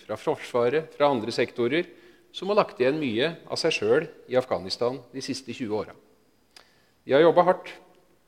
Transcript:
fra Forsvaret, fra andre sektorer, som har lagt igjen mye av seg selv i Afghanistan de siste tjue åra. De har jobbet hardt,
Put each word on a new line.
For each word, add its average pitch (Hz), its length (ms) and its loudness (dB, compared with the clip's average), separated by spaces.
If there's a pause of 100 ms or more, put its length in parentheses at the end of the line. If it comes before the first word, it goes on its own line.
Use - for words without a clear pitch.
fra 107 80 -6
Forsvaret, 135 800 -2
fra 147 140 4
andre 117 220 -2
sektorer, 127 520 0 (460)
som - 160 -12
har 202 80 0
lagt - 240 0
igjen 135 220 2
mye 139 360 -2 (140)
av 117 60 -4
seg 160 160 0
selv 135 360 2 (200)
i 123 80 -2
Afghanistan 117 640 -2 (120)
de 135 80 -10
siste 123 320 -10
tjue 110 220 -6
åra. 95 180 -6 (1120)
De - 80 -2
har 143 100 6
jobbet 170 220 6
hardt, 180 240 0 (600)